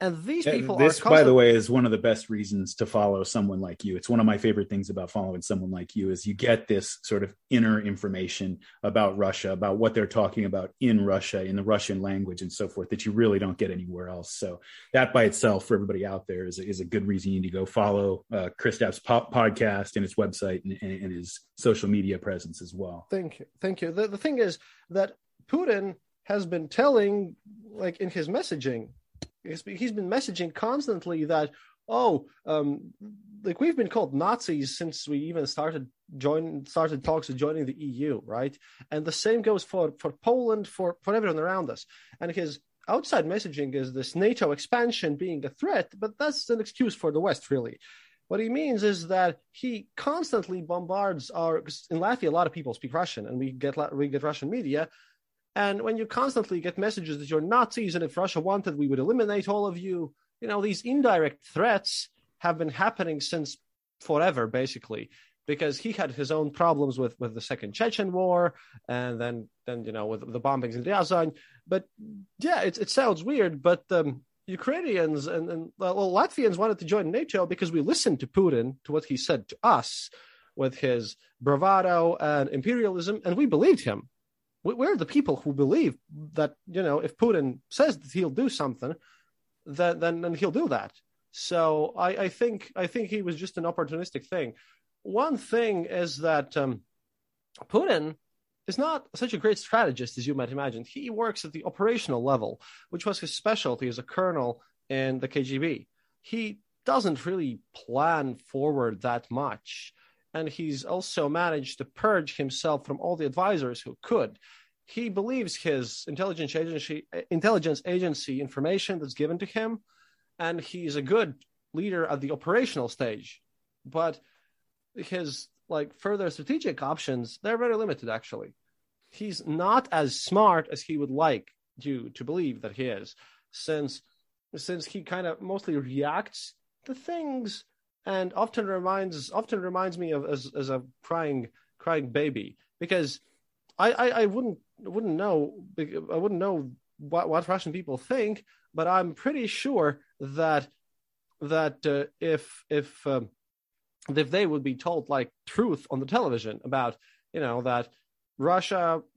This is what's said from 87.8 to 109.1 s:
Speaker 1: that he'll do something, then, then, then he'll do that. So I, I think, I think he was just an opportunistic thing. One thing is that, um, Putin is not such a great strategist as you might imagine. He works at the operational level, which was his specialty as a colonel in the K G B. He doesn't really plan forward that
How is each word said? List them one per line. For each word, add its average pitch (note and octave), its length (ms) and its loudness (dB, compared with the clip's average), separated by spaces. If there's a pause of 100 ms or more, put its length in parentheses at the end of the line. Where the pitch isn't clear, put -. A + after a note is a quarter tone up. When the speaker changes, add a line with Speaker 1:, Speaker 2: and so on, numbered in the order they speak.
Speaker 1:
that C3+ 120 -20
he'll F3 200 0
do A3+ 180 0
something, C3+ 460 -4 (720)
then, E3+ 340 0
then, E3+ 220 0
then E3+ 120 -2
he'll E3+ 160 0
do C#4 180 0
that. G#2 240 -2 (380)
So D#3+ 680 0
I, F3+ 120 2 (160)
I F#3 40 0
think, A3+ 460 -2
I F#3 140 -2
think A3 200 -4
he G#3 140 -4
was E3+ 140 -4
just F3+ 200 -10
an E3+ 80 -4
opportunistic E3 640 -4
thing. C#3+ 280 -4 (480)
One A#3+ 340 0
thing G#3+ 480 0
is E3+ 340 -4
that, D3+ 380 2
um, C3 240 0 (880)
Putin E3 480 2 (500)
is F#3+ 120 -4
not D4+ 280 0 (100)
such A#3+ 160 -4
a G3 60 -4
great G#3+ 200 2
strategist C3+ 580 0
as B2 100 -6
you C#3+ 80 -2
might B2+ 180 -4
imagine. C3 320 -6
He C4 260 -10
works A3 340 -4
at D#3 80 -12
the D#3+ 120 -12
operational G3 580 -2
level, A2+ 380 0 (300)
which F3 140 -8
was G3+ 140 -2
his - 160 -10
specialty C#3 540 -2
as A#2 100 -6
a B2+ 60 -12
colonel D#3 580 -2 (260)
in C3+ 300 -2
the C3 80 -4
K C3+ 160 -2
G C3+ 160 -4
B. D#3 300 -4 (320)
He A3 400 -6 (260)
doesn't F#3+ 400 2
really D#3+ 340 -4 (140)
plan C#3+ 640 0
forward C3+ 640 -2
that A#2+ 260 -4